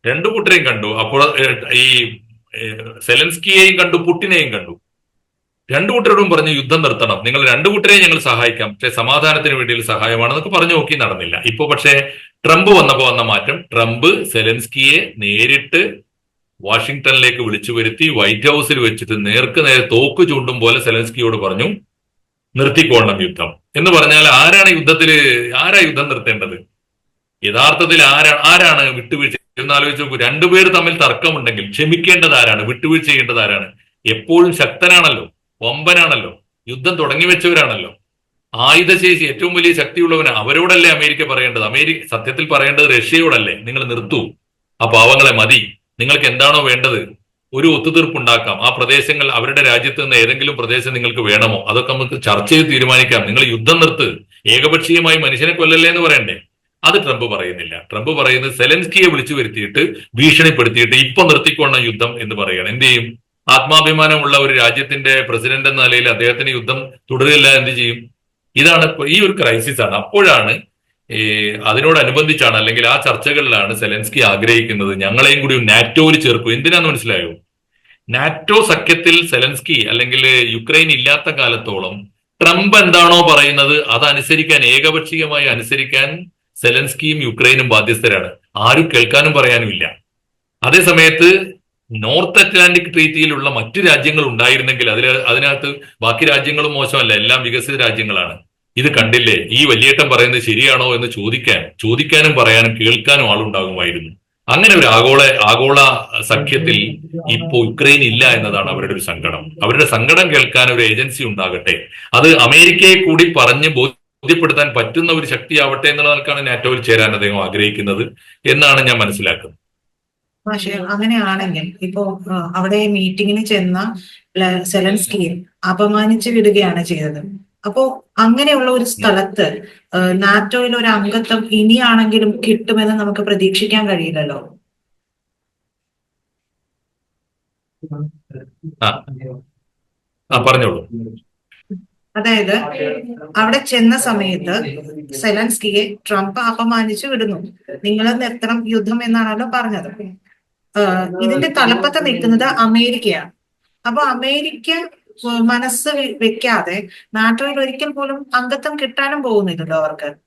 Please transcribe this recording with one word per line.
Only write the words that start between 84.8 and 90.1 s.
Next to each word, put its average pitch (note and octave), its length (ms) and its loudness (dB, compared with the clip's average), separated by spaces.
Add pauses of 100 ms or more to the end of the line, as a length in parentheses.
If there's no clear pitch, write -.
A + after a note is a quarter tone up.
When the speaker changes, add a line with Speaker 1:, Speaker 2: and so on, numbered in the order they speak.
Speaker 1:
അനുസരിക്കാൻ C3+ 840 -4 (260)
സെലൻസ്കിയും C#3 640 -2
യുക്രൈനും B2+ 460 0
ബാധ്യസ്ഥരാണ്. G#2+ 600 0 (260)
ആരും C3 380 2
കേൾക്കാനും C#3+ 380 2
പറയാനും B2 360 2
ഇല്ല. E2+ 280 -6 (680)